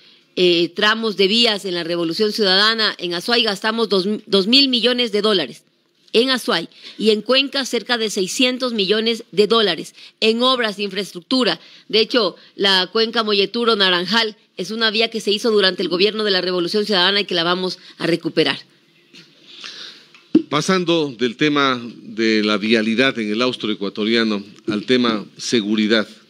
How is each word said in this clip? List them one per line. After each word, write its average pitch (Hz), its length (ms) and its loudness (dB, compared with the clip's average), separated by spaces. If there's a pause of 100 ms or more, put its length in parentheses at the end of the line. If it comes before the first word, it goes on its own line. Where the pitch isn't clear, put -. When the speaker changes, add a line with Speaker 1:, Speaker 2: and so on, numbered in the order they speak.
(360)
Speaker 1:
Eh, 175 380 2
tramos 214 420 0
de 190 120 4
vías 220 360 0
en 185 100 -6
la 170 100 -4
Revolución 170 480 -2
Ciudadana, 208 640 2
en 175 160 -6
Azuay 233 280 0
gastamos 220 460 -2
dos, 185 180 0 (200)
dos 196 200 2
mil 269 220 4
millones 240 440 0
de 202 100 0
dólares, 190 400 -2 (500)
en 240 180 4
Azuay 220 380 -2 (300)
y 214 120 2
en 214 120 2
Cuenca 269 420 0
cerca 240 340 -4
de 220 120 -4
seiscientos 247 600 -2
millones 220 600 0
de 196 140 4
dólares 190 480 0 (260)
en 226 220 2
obras 240 340 0
de 208 80 -6
infraestructura. 190 760 -2 (280)
De 208 120 2
hecho, 220 360 0 (180)
la 185 380 2
cuenca 226 300 0
Molleturo 214 540 0
Naranjal 196 600 0 (200)
es 180 140 -8
una 220 200 -2
vía 220 200 0
que 226 100 -6
se 208 100 -2
hizo 214 200 0
durante 196 320 2
el 175 60 -2
gobierno 202 360 0
de 208 60 0
la 185 100 2
Revolución 180 460 -2
Ciudadana 196 340 2
y 202 40 -2
que 185 100 -6
la 170 100 0
vamos 180 340 -2 (200)
a 165 80 -4
recuperar. 165 520 0 (1900)
Speaker 2:
Pasando 160 720 0
del 117 180 -2
tema 139 460 0 (200)
de 110 420 0
la 107 120 2
vialidad 110 640 0
en 107 120 -4
el 107 120 -2
austro 120 300 -4
ecuatoriano 104 720 -2 (240)
al 107 180 -4
tema 117 400 0 (100)
seguridad, 107 720 0 (240)